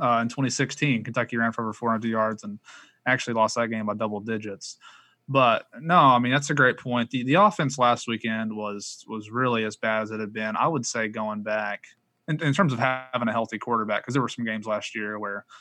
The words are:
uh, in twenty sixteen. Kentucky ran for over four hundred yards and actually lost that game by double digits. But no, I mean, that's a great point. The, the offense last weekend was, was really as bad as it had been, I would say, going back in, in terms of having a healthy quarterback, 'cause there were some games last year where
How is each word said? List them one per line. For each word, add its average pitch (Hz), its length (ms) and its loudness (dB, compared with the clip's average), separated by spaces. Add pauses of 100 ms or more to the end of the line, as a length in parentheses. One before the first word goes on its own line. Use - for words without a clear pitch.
uh, 120 220 2
in 117 60 0
twenty 131 220 -2
sixteen. 139 520 -2
Kentucky 117 340 -4
ran 117 160 2
for 117 100 -6
over 110 100 -4
four 117 180 -2
hundred 113 200 0
yards 110 340 0
and 104 160 -12 (460)
actually 127 280 0
lost 110 220 2
that 117 120 0
game 110 180 -4
by 104 80 -2
double 104 260 -4
digits. 107 580 -8 (500)
But 127 380 4 (140)
no, 165 180 4
I 131 220 8
mean, 123 120 2
that's 143 180 0
a 156 40 0
great 127 240 4
point. 120 320 -2
The, 123 140 -2
the 135 100 2
offense 175 440 4
last 120 280 4
weekend 113 480 -4
was, 104 540 -8
was 110 220 -8
really 117 340 2
as 104 120 -6
bad 110 260 0
as 107 80 -6
it 110 100 -6
had 107 120 -8
been, 110 240 -4
I 131 120 2
would 143 160 -2
say, 110 240 -4
going 107 340 -6
back 107 420 -4 (440)
in, 156 140 -2
in 147 100 2
terms 151 200 4
of 117 60 -4
having 127 500 -2
a 107 40 -2
healthy 113 260 -2
quarterback, 107 460 -2
'cause 120 80 -6
there 131 100 2
were 117 60 -2
some 117 160 -8
games 110 220 -6
last 107 280 -4
year 107 240 -6
where 101 280 -8 (140)